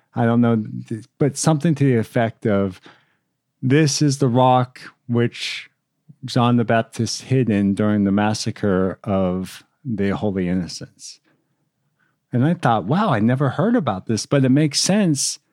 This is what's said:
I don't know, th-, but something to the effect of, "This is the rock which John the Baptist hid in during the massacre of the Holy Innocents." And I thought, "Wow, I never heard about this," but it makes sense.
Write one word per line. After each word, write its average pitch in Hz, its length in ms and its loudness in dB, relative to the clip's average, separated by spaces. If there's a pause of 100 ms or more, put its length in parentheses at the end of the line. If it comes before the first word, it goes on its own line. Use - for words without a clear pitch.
(140)
I 117 100 0
don't 117 160 2
know, 117 240 2 (240)
th-, 113 160 -10 (140)
but 139 180 0
something 160 380 0
to 139 100 0
the 131 120 4
effect 113 500 -2
of, 98 340 0 (840)
"This 139 400 2
is 139 160 0
the 135 100 2
rock 127 520 2 (260)
which - 640 -4 (540)
John 120 320 2
the 117 80 2
Baptist 113 580 -2
hid 127 280 0
in 101 240 2
during 104 300 0
the 98 80 0
massacre 104 920 -2
of 92 580 -4 (220)
the 101 260 -4
Holy 95 380 -4
Innocents." - 720 -8 (1120)
And 127 120 2
I 165 100 2
thought, 113 300 0
"Wow, 180 260 0
I 120 100 2
never 127 300 2
heard 226 260 0
about 113 300 -4
this," 110 200 -2
but 139 180 2
it 127 60 4
makes 143 300 2
sense. 180 580 0 (140)